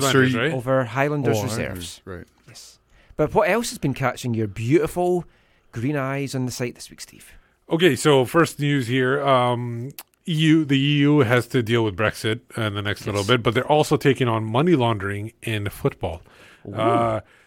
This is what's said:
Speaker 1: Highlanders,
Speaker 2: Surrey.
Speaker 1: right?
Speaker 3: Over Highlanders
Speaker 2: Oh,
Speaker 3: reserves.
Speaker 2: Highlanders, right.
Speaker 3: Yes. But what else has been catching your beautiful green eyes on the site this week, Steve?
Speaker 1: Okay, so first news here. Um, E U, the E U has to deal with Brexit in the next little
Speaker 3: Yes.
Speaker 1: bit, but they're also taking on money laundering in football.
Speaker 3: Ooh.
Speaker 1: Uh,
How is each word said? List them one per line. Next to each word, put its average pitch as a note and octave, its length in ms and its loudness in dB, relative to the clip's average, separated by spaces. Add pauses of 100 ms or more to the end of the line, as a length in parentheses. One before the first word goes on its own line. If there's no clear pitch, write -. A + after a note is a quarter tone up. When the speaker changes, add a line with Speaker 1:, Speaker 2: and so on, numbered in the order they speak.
Speaker 1:
Highlanders, C3 260 4
Speaker 2:
Surrey. C3+ 160 0
Speaker 1:
right? D#3+ 80 -2
Speaker 3:
Over C3 280 0
Highlanders B2+ 540 0
Speaker 2:
Oh, G2+ 60 0
Speaker 3:
reserves. G#2 140 -4
Speaker 2:
Highlanders, E2+ 460 -8
right. F2+ 220 -14 (220)
Speaker 3:
Yes. - 300 -20 (380)
But D3 180 0
what F3+ 140 4
else A#3 220 0
has G#3 80 -10
been C#3 160 -2
catching B2+ 400 -4
your A2 120 -2
beautiful E3 800 0 (480)
green C3+ 240 -4
eyes C3+ 400 -4
on B2+ 100 -2
the A#2+ 60 -6
site B2 240 -6
this - 140 -18
week, - 100 -20
Steve? - 320 -20 (380)
Speaker 1:
Okay, D#3+ 260 4
so C3+ 280 4
first D#3+ 360 0
news C#3+ 260 0
here. C3 400 0
Um, B2 640 0 (360)
E F3+ 80 -4
U, D#3 300 4
the C#3 140 2
E C#3+ 220 2
U D3 180 4
has B2 300 4
to B2+ 140 0
deal A2+ 220 2
with G2 120 -2
Brexit A2 440 -2 (160)
in A2 180 -4
the G#2 60 -6
next G2+ 260 -6
little G2+ 160 -2
Speaker 3:
Yes. G2 60 0
Speaker 1:
bit, B2 140 4
but A#2 120 2
they're B2+ 160 0
also D3+ 280 4
taking C3+ 300 2
on A2+ 160 0
money C#3 320 2
laundering G#2 560 -2 (100)
in G#2 260 -4
football. - 540 -6 (440)
Speaker 3:
Ooh. G2+ 80 -12
Speaker 1:
Uh, A2+ 460 0 (260)